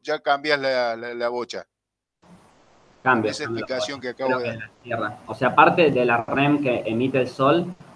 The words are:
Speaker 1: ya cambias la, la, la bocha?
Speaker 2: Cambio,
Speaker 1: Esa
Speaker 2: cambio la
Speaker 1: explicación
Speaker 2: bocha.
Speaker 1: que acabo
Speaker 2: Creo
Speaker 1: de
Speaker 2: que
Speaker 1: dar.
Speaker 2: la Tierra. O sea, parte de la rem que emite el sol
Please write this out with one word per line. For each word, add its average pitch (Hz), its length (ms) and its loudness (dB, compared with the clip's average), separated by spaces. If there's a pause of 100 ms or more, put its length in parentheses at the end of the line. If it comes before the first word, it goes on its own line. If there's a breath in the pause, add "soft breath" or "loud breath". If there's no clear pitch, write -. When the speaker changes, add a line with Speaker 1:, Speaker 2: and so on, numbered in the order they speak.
Speaker 1:
ya 151 160 -4
cambias 143 400 0
la, 127 360 0
la, 120 200 -10
la 120 140 -2
bocha? 117 380 -8 (1300)
Speaker 2:
Cambio, 113 300 2
Speaker 1:
Esa 151 140 -8
Speaker 2:
cambio 117 100 -6
la 113 100 -4
Speaker 1:
explicación 127 340 -6
Speaker 2:
bocha. - 20 -18
Speaker 1:
que 123 80 -8 (140)
acabo 131 160 0
Speaker 2:
Creo - 0 -
Speaker 1:
de 120 40 -4
Speaker 2:
que 113 160 -6
Speaker 1:
dar. 107 100 -14
Speaker 2:
la - 140 -20
Tierra. 110 420 -6
O 113 80 -10
sea, 123 220 0
parte 165 340 6
de 123 160 2
la 120 200 0
rem 147 360 2
que 123 240 0
emite 127 340 0
el 123 100 -2
sol 160 460 0 (200)